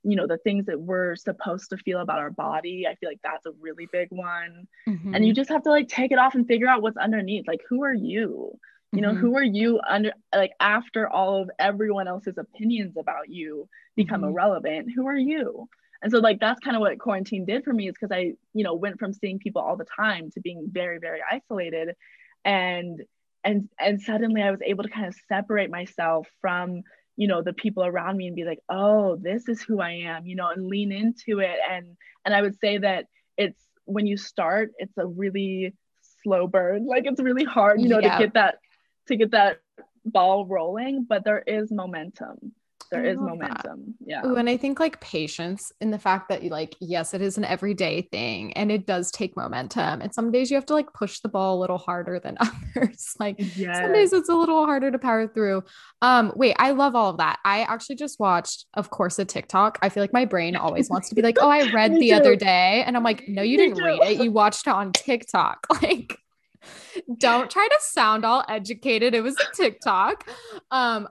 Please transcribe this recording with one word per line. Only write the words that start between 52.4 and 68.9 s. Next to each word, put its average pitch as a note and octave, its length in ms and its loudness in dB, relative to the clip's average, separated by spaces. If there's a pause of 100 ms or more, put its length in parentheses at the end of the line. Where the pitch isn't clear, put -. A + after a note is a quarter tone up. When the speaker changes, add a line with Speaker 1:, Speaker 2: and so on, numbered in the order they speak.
Speaker 2:
others. - 420 -2
Like, G#3 240 -4 (300)
some F4+ 200 0
Speaker 1:
Yes. - 0 -
Speaker 2:
days G4 200 6
it's F4 160 2
a E4+ 80 4
little D#4+ 300 4
harder C#4 260 0
to B3+ 80 -2
power A3+ 260 0
through. G3 380 -2 (380)
Um, A#3+ 340 4
wait, A#3+ 240 4
I C4 100 4
love C#4 240 2
all G#3+ 160 4
of E3 60 -6
that. D#3+ 280 0
I G3+ 180 2
actually A#3 340 -6
just D4 240 -10
watched, F3+ 540 0
of G#3 160 -4
course, F3+ 280 -2
a G3 60 -2
TikTok. - 580 0
I G3 60 2
feel G3+ 160 0
like G3 80 -4
my B3 140 4
brain F3 280 -2
always E3+ 340 0
wants F#3 200 -4
to A3 80 -2
be A3+ 60 4
like, A#3 180 4
"Oh, D4 100 8
I D4 120 6
Speaker 1:
<laughs> A3+ 100 2
Speaker 2:
read A3 200 6
Speaker 1:
Me E4 60 6
Speaker 2:
the A#3 140 8
other B3+ 240 10
Speaker 1:
too. - 0 -
Speaker 2:
day." F#3+ 500 4
And B3 100 0
I'm A#3+ 60 2
like, A3+ 240 0
"No, G3+ 160 -2
you A#3 140 2
Speaker 1:
Me - 20 6
Speaker 2:
didn't E4+ 200 6
Speaker 1:
too. F4+ 40 -2
Speaker 2:
read D#4+ 200 4
it. G#3 160 4
You A#3 120 2
watched G#3+ 380 4
it - 20 2
on G3 220 0
TikTok." - 800 -2
<laughs> - 100 2
Like, - 360 -2 (1000)
don't A#3+ 320 2
try G4+ 160 2
to C#5+ 140 4
sound A3 440 2
all A#3+ 240 2
educated. A3 640 0